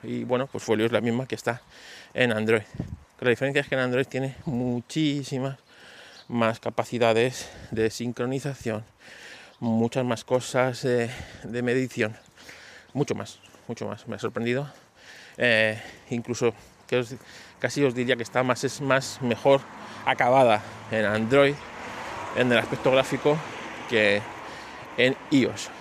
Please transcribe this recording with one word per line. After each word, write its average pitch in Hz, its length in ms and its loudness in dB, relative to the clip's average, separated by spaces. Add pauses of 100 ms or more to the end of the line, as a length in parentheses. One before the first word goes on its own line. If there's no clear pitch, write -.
Y 120 220 -6
bueno, 123 240 -2
pues - 160 -10
Fuelio 110 240 4
es 117 40 2
la 107 100 4
misma 120 260 0
que - 80 -6
está 117 260 -4 (540)
en 123 180 2
Android. 110 300 2 (540)
Pero 123 120 0
la - 0 -
diferencia 135 320 2
es 139 60 -6
que 143 80 -2
en 131 60 0
Android 127 240 0
tiene 135 300 -4 (100)
muchísimas 135 1120 -2 (720)
más 113 320 0
capacidades 117 920 0 (220)
de 110 180 0
sincronización, 123 960 -6 (760)
muchas 117 460 2
más 120 180 -2
cosas 127 600 0
de, 123 260 2 (340)
de 120 180 -6
medición, 120 540 0 (760)
mucho 135 200 -2
más, 107 260 -8 (280)
mucho 113 200 -8
más. 104 200 -10
Me 107 80 -8
ha 101 40 -14
sorprendido. 120 520 -2 (680)
Eh, 110 440 2 (300)
incluso 117 420 0 (340)
que 123 100 2
os, 123 180 -2 (440)
casi 131 240 0
os 127 100 4
diría 123 220 2
que 117 80 -6
está 127 200 0
más, 127 200 0
es 131 180 -4
más 135 400 0
mejor 135 400 4 (440)
acabada 123 560 6 (300)
en 110 140 2
Android, 123 500 4 (800)
en 123 160 4
el 117 60 6
aspecto - 340 0
gráfico, 135 460 2 (520)
que 107 320 4 (760)
en 127 180 4 (140)
ios. 120 400 2 (120)